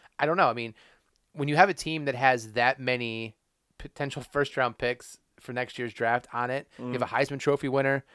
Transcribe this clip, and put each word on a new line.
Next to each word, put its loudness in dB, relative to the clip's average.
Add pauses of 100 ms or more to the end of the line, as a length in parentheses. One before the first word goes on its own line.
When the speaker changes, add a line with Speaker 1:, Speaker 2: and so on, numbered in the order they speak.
(180)
Speaker 1:
I 2
don't 2
know. 6
I 4
mean, -6 (580)
when -4
you 2
have 8
a -2
team -6
that -2
has 0
that 2
many -4 (420)
potential -8
first -2
round 0
picks -4 (220)
for -12
next -6
year's -6
draft 2
on -2
it, -4 (100)
you -10
have -2
a 0
Speaker 2:
Mm-hmm. -2
Speaker 1:
Heisman 0
Trophy 0
winner. 2 (120)